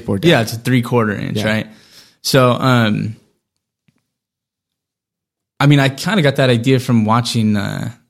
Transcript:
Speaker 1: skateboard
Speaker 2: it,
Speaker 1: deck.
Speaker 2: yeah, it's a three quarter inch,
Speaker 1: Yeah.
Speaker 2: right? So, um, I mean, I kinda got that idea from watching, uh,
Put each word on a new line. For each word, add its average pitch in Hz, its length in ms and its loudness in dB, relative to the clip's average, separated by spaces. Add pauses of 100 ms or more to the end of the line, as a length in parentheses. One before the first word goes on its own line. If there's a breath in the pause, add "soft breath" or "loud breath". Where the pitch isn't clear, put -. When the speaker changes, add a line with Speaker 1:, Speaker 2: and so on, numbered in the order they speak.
Speaker 1:
skateboard 101 160 -4
Speaker 2:
it, 95 60 -6
Speaker 1:
deck. 165 80 2
Speaker 2:
yeah, 131 120 4
it's 107 120 -6
a 113 40 -10
three 123 240 0
quarter 113 320 0
inch, - 240 -6
Speaker 1:
Yeah. 107 80 -2
Speaker 2:
right? 107 200 -2 (560 soft breath)
So, 127 300 2
um, 110 640 0 (2500)
I 135 60 2
mean, 143 140 6
I 135 80 2
kinda 180 340 -2
got 139 140 0
that 131 140 2
idea 120 300 2
from 117 240 0
watching, 110 520 0
uh, 101 360 -6 (160)